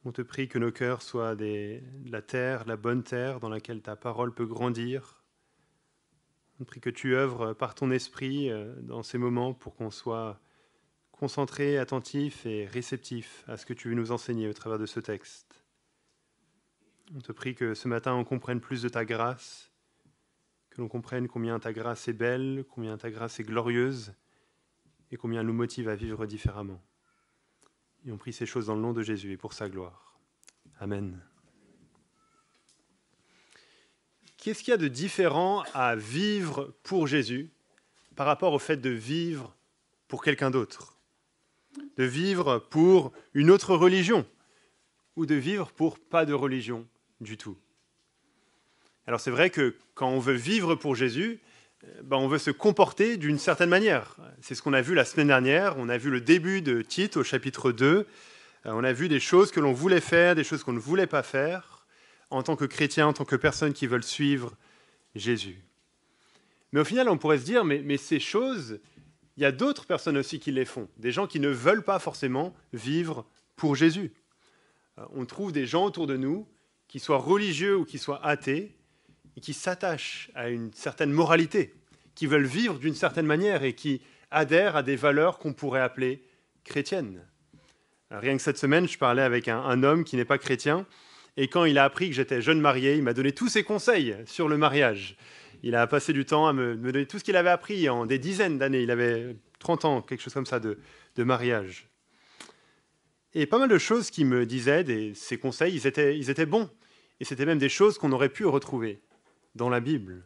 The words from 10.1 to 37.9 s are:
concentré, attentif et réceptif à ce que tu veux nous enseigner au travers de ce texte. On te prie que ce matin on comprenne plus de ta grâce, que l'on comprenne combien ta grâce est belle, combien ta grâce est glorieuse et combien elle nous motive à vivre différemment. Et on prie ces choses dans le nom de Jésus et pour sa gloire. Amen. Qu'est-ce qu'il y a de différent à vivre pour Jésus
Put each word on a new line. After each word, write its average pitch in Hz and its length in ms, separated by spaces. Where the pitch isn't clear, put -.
concentré, 143 640
attentif 135 680
et 107 200
réceptif 117 840
à 113 80
ce - 80
que - 80
tu 117 160
veux 117 60
nous 117 180
enseigner 117 340
au 104 60
travers 110 260
de 107 60
ce 113 160
texte. - 600
On 139 60
te 117 140
prie 127 200
que 113 200
ce - 160
matin 120 240
on 123 100
comprenne 123 380
plus 127 200
de 123 60
ta 117 160
grâce, 117 680
que - 100
l'on 120 80
comprenne 120 400
combien 117 320
ta 113 140
grâce 113 340
est 120 60
belle, 131 560
combien 110 280
ta 117 140
grâce 113 300
est - 20
glorieuse 120 680
et 123 60
combien 117 220
elle 113 80
nous 113 60
motive 117 360
à 107 60
vivre 110 320
différemment. 101 520
Et 127 60
on 104 60
prie 120 140
ces 117 140
choses 110 220
dans 110 80
le 107 60
nom 117 120
de 113 80
Jésus 101 300
et 92 60
pour - 160
sa 107 140
gloire. 90 520
Amen. 101 400
Qu'est-ce 214 220
qu'il - 100
y 240 60
a - 20
de 160 100
différent 175 760
à 123 220
vivre 139 880
pour 175 240
Jésus 131 420